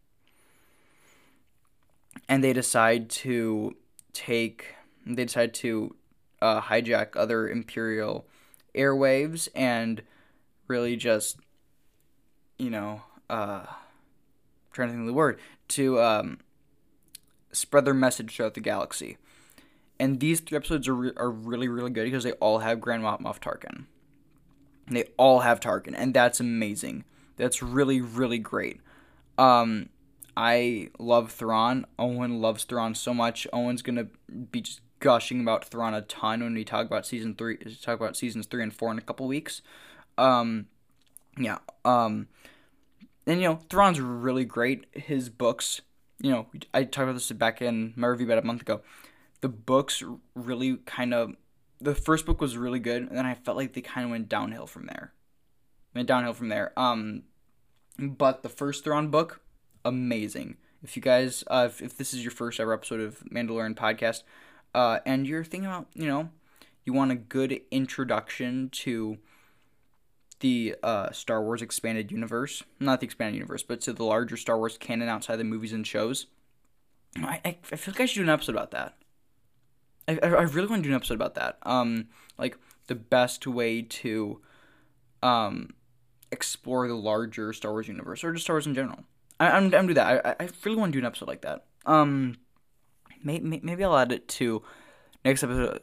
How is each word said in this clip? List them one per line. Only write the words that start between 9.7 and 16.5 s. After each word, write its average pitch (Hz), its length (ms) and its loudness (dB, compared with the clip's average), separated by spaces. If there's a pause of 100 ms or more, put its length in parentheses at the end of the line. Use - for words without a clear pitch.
really 120 280 0
just, 113 420 0 (1200)
you 127 140 -4
know, 107 320 -6 (260)
uh, 101 360 -4 (1080)
trying 123 160 -4
to 120 60 -6
think 117 80 -6
of 113 60 -4
the 120 60 -4
word, 139 260 2 (280)
to, 131 340 2
um, 107 380 2 (1120)